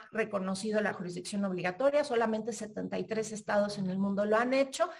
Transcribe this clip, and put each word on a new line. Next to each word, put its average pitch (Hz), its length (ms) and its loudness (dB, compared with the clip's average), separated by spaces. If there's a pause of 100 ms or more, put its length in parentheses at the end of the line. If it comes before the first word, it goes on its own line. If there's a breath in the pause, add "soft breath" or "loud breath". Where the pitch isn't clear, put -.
(120)
reconocido 208 720 0
la 190 100 2
jurisdicción 180 540 -4
obligatoria, 190 580 2
solamente 226 480 0
setenta 196 480 -6
y 185 60 -4
tres 220 260 -2
estados 208 460 0
en 190 120 -2
el 190 80 -2
mundo 196 280 2
lo 214 100 4
han 247 180 4
hecho, 269 360 2 (100)